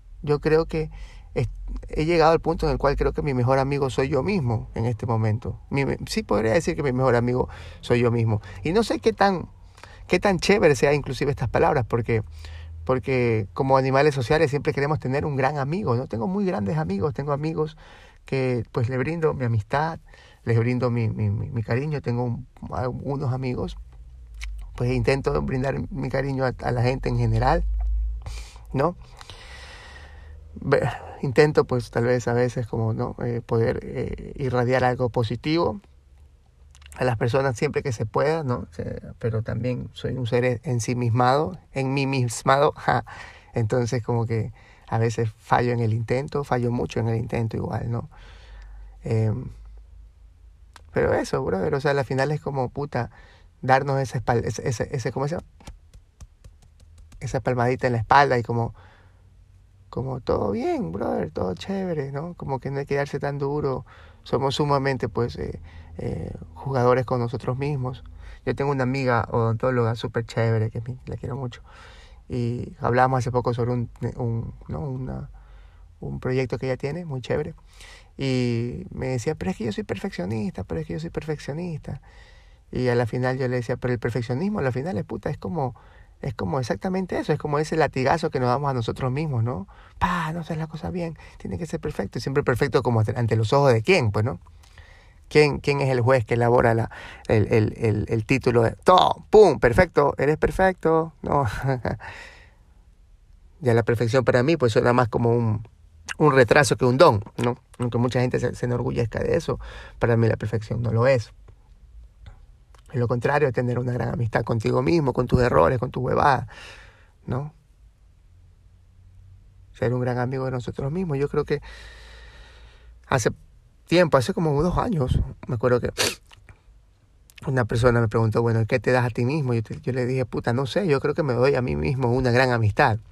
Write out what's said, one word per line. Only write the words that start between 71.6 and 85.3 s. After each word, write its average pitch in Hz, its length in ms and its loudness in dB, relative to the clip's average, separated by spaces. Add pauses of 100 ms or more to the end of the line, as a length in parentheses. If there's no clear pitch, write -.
Y 120 500 -4
hablamos 127 400 4
hace 120 120 -2
poco 123 220 0
sobre 120 180 0
un, 120 180 -2 (280)
un, 117 360 -4 (140)
¿no? 151 140 -6
Una, 131 480 -8 (720)
un 139 200 -8
proyecto 127 380 -2
que 131 100 -6
ella 127 100 -2
tiene, 151 280 -6
muy 135 160 -6
chévere. 156 340 -4 (600)
Y 123 760 -2
me - 160 -6
decía, 131 280 -2
"Pero 180 160 -4
es 185 60 -8
que 214 80 -6
yo 214 60 -2
soy 208 120 -6
perfeccionista, 175 800 -6
pero 165 180 -6
es 156 60 -10
que 170 60 -8
yo 165 60 -6
soy 165 100 -8
perfeccionista". 156 920 -8 (720)
Y 127 160 0
a 120 80 4
la 123 100 2
final 127 320 0
yo 135 100 0
le 127 100 -2
decía, 123 200 -4
"Pero 123 160 -2
el 117 60 -2
perfeccionismo 131 600 -2
a - 20 -4
la 131 100 0
final 147 260 -4
es, 165 80 -4
puta, - 240 -6
es 147 80 -4